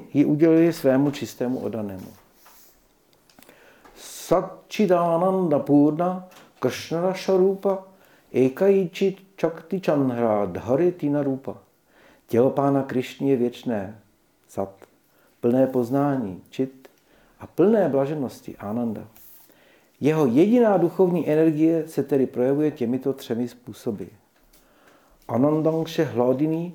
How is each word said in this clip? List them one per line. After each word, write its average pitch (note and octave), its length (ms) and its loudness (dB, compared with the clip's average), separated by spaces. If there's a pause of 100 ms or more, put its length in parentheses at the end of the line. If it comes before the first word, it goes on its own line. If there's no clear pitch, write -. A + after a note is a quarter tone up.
(140)
ji C#3+ 100 4
uděluje D#3+ 480 4
svému C#3+ 380 2
čistému B2+ 480 -6
odanému. G#2 480 -8 (1900)
Satchidananda F3 1600 0
Purna D3+ 680 2 (340)
Krishna E3 500 -2
Sharupa F#3+ 720 0 (480)
Ekaichit F#3 840 2 (220)
Chakti E3 400 -4
Chandra A#2+ 640 0
Dhare A2 480 0
Tina D3 300 -2
Rupa. C3 340 -6 (720)
Tělo B2 240 4
pána C#3 320 2
Krišny C3 480 -4
je C3+ 60 4
věčné, A2+ 640 -4 (500)
sat, G2 260 -8 (640)
plné B2+ 260 4
poznání, B2+ 840 -2
čit - 380 -8 (520)
a - 60 -16
plné F#3+ 420 2
blaženosti, C3+ 680 -4
ananda. G#2+ 520 -6 (920)
Jeho D#3 260 2
jediná G#3 500 4
duchovní F3 540 0
energie D#3 580 2
se D3 140 -2
tedy C3+ 240 0
projevuje C#3 440 0
těmito C3 420 -4
třemi A#2+ 360 -6
způsoby. G#2+ 560 -10 (1200)
Anandangše D#3 760 0
hladiny, C#3 720 -2